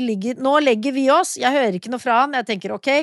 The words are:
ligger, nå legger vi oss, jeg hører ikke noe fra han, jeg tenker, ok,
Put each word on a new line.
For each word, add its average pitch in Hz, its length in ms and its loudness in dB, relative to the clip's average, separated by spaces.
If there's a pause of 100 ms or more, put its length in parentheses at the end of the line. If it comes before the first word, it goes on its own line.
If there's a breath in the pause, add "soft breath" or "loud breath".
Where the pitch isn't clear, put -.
ligger, 226 400 -4
nå 277 200 2
legger 254 320 0
vi 269 180 0
oss, 339 260 0
jeg 247 160 2
hører 226 220 0
ikke 226 160 -10
noe 247 100 -8
fra 240 200 2
han, 285 120 -2
jeg 240 140 -2
tenker, 196 260 -6
ok, 208 140 -4 (140)